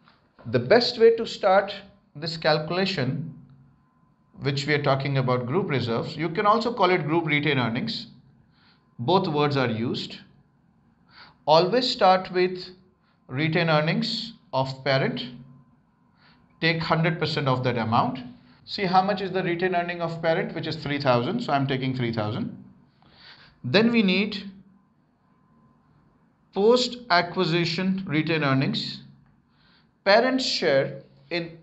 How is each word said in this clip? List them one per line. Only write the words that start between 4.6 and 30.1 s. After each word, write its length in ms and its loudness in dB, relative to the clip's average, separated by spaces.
we 80 2
are 80 0
talking 340 0
about 300 0
group 240 -2
reserves, 440 -2
you 140 -4
can 160 -2
also 300 2
call 160 2
it 160 0
group 180 0
retained 340 0
earnings. 500 -4
Both 300 2
words 280 0
are 140 0
used. 480 -6
Always 440 4
start 420 4
with 360 -2
retained 420 0
earnings 640 0
of 320 -4
parent. 400 0
Take 200 0
hundred 380 0
percent 300 -2
of 160 2
that 140 0
amount. 420 0
See 200 -6
how 180 4
much 180 0
is 120 -4
the 100 0
retained 320 0
earning 260 -2
of 220 -6
parent, 320 0
which 120 -8
is 100 -6
three 240 -4
thousand. 400 2
So 120 -4
I'm 140 2
taking 300 -2
three 160 -2
thousand. 440 -4
Then 260 4
we 120 2
need 420 0
post-acquisition 1500 2
retained 380 0
earnings, 560 0
parent's 400 4